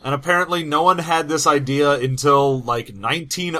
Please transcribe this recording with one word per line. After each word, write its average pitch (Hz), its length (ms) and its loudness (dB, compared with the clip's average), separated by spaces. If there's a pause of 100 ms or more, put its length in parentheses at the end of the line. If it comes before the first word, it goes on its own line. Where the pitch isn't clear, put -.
And 131 100 -4
apparently 175 500 -2
no 151 200 0
one 180 160 4
had 165 300 -2
this 156 180 0
idea 143 440 2
until, 135 720 2
like, 117 320 -4
nineteen 160 680 -4